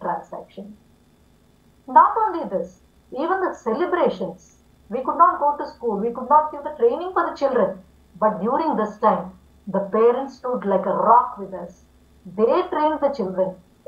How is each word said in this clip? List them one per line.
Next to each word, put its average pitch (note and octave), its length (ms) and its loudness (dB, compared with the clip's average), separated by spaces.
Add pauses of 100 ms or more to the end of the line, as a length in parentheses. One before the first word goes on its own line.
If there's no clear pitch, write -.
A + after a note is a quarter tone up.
transaction. - 760 -10 (1080)
Not D#4 300 6
only E4+ 320 -2
this, - 320 -6 (320)
even E4 280 -2
the D#4 140 -2
celebrations, A3+ 1040 -4 (300)
we A3+ 100 -6
could C#4+ 180 -4
not F4 220 4
go D4 180 2
to C#4+ 140 -8
school, A3+ 260 -4
we A#3 160 -2
could B3 160 -8
not D4+ 220 4
give - 140 -10
the D4+ 140 -8
training D4+ 340 0
for E4+ 180 0
the - 60 -10
children. A#3 420 0 (400)
But G#3 220 0
during C#4 360 0
this G#3 220 -4
time, F#3+ 340 0 (360)
the F#3+ 120 -2
parents A#3+ 580 2
stood A3+ 260 -6
like F#3+ 220 0
a F#3 60 0
rock G#3 460 4
with F#3+ 160 -12
us. F3 300 -14 (520)
They C4+ 320 4
trained D4+ 320 0
the C#4+ 160 0
children. F#3 380 -2 (340)